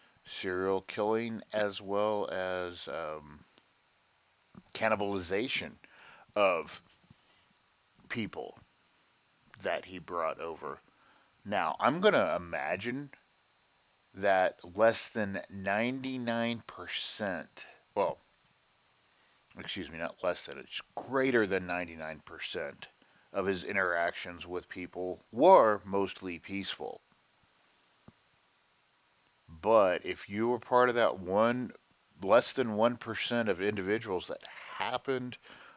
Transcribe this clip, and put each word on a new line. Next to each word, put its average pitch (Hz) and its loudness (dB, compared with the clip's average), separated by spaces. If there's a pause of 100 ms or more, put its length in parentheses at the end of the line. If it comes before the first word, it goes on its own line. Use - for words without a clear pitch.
(240)
serial 95 -2
killing 113 -2 (100)
as 104 -2
well 104 0
as, 90 -4
um, 76 -10 (1300)
cannibalization 101 -2 (600)
of 90 0 (1300)
people 95 -6 (1040)
that 85 -2
he 92 -12
brought 85 -4
over. 76 -8 (640)
Now, 95 0
I'm 131 2
gonna 131 4
imagine 90 -4 (1000)
that 95 4 (180)
less 110 4
than 101 -2
ninety-nine 117 -2
percent, - -6 (300)
well, 90 0 (1400)
excuse 90 -8
me, 82 -12
not - -6
less 90 0
than, 69 -12
it's - -10 (120)
greater 123 2
than 92 0
ninety-nine 82 -6
percent 78 -8 (440)
of 95 0
his 95 0
interactions 87 0
with 87 -6
people 90 -8
were 120 8
mostly 95 -2
peaceful. 92 -8 (2500)
But 90 4
if 85 -6
you 107 0
were 120 2
part 123 4
of 117 -2
that 107 4
one, 113 2 (480)
less 104 6
than 120 0
one 117 4
percent 113 -2
of 92 0
individuals 101 -2
that - -10 (340)
happened 123 -4 (380)